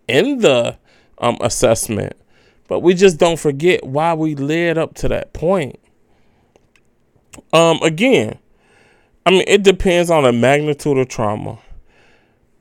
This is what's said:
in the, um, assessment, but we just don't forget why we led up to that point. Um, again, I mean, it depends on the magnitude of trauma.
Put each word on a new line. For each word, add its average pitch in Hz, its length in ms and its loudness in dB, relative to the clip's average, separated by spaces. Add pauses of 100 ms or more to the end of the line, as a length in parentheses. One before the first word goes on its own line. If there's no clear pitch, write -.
in 226 320 0
the, 123 380 0 (400)
um, 117 240 -2
assessment, 110 720 -2 (540)
but 90 120 -4
we 170 140 2
just 180 260 4
don't 170 180 2
forget 156 480 -2
why 156 280 -2
we 156 200 -4
led 156 440 -4
up 151 180 -6
to 160 140 -4
that - 240 -6
point. 165 440 -4 (1800)
Um, 165 300 2
again, 160 560 0 (840)
I 175 60 4
mean, 185 160 4
it 202 160 0
depends 175 460 2
on 156 140 2
the 123 100 4
magnitude 143 640 0
of 131 100 0
trauma. 107 520 -6 (1000)